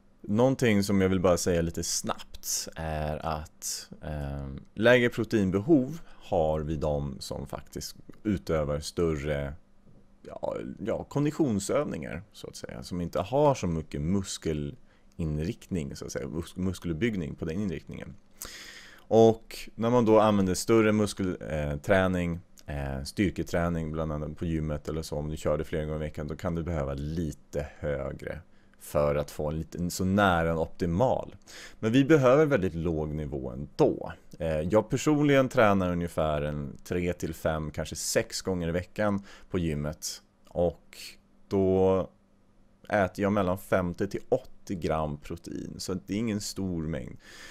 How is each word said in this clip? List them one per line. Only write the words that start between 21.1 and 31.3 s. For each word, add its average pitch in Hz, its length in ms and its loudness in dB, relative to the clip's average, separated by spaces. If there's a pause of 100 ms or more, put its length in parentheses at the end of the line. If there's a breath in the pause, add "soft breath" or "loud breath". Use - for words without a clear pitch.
eh, 73 260 -2
träning, 87 640 2 (260)
eh, 69 380 -6
styrketräning, 85 880 -2
bland 80 200 -4
annat 76 240 -6
på - 80 -8
gymmet 78 440 -2
eller 78 140 -4
så, 73 140 -8
om 73 120 -4
du 78 80 -6
kör 78 220 0
det 80 60 -4
flera 78 200 -4
gånger 78 120 -4
i 78 40 -6
veckan, 76 280 -6
då 78 80 -8
kan 87 180 -4
du 82 80 -2
behöva 71 320 -4
lite 73 720 -6 (120)
högre 71 640 -6 (400 soft breath)
för 73 340 2
att 73 160 -2
få 76 180 -4
en 78 100 -2
lite, 85 320 -4
så 95 140 -2
nära 92 460 4
en 82 80 0
optimal. 90 800 0 (420 loud breath)